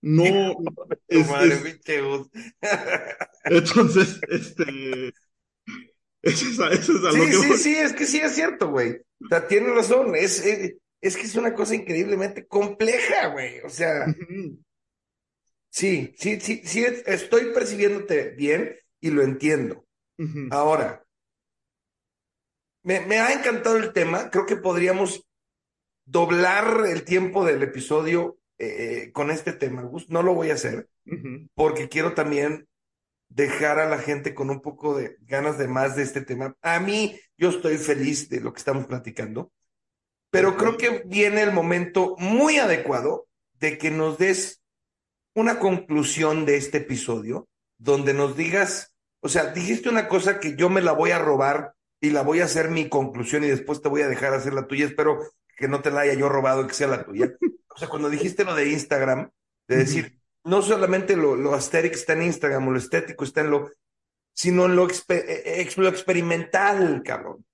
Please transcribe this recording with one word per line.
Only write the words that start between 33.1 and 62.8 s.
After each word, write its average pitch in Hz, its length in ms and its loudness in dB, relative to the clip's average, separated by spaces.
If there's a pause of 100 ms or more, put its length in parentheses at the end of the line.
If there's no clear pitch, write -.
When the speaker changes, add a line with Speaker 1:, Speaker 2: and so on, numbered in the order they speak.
Speaker 2:
dejar 147 520 0
a 156 80 2
la 151 100 -2
gente 143 360 -6
con 139 160 -4
un 135 100 -6
poco 147 360 -6
de 127 260 -6
ganas 139 360 -4
de 135 100 -2
más 131 280 -2
de 143 60 -2
este 135 180 -6
tema. 135 420 -10
A 170 180 0
mí, 208 380 -2 (180)
yo 180 140 2
estoy 160 280 -2
feliz 143 500 -2
de 123 120 -6
lo 117 120 -8
que - 60 -20
estamos 135 280 -4
platicando, 117 640 -10 (800)
pero 190 200 4
Speaker 1:
Ujú. 185 80 -4
Speaker 2:
creo 226 180 2
que 233 300 -2
viene 208 360 2
el 208 100 2
momento 175 680 0
muy 254 400 4
adecuado 156 680 0 (280)
de 151 240 -4
que 156 120 -2
nos 156 280 -2
des 185 440 0 (720)
una 226 240 2
conclusión 156 880 0
de 143 100 4
este 143 220 -2
episodio, 117 720 -6 (300)
donde 139 360 2
nos 139 220 0
digas, 170 580 -2 (260)
o - 80 -6
sea, 165 180 2
dijiste 185 420 -4
una 220 180 0
cosa 190 320 0
que 156 160 -6
yo 160 140 2
me 190 120 4
la 170 120 2
voy 160 180 2
a 170 80 2
robar 147 560 0 (260)
y 151 100 2
la 147 120 2
voy 156 180 2
a 175 40 4
hacer 160 260 0
mi 160 180 -2
conclusión 131 540 -2
y 147 60 0
después 139 340 -2
te 151 60 0
voy 143 140 0
a 143 60 0
dejar 131 260 0
hacer 135 200 -4
la 131 140 -4
tuya. 143 180 -2
Espero 147 320 0 (380)
que 135 100 -4
no 139 160 0
te 151 80 0
la 143 120 0
haya 143 120 4
yo 135 140 2
robado 135 360 2
y - 40 -6
que - 60 -10
sea 143 140 0
la 127 160 -2
tuya. - 360 -2
Speaker 1:
<laughs> - 240 -4 (100)
Speaker 2:
O - 20 -20
sea, 160 120 -10
cuando 151 200 -4
dijiste 170 360 -2
lo 180 100 -4
de 147 160 0
Instagram, 135 600 -2 (360)
de 127 80 0
Speaker 1:
Ujú. 131 100 6
Speaker 2:
decir, 156 360 -4 (240)
no 190 180 2
solamente 190 540 2
lo, 147 180 4
lo 139 200 0
asteric 165 400 0
está - 180 -4
en 160 100 0
Instagram 147 460 0
o - 20 2
lo 127 80 2
estético 156 460 -4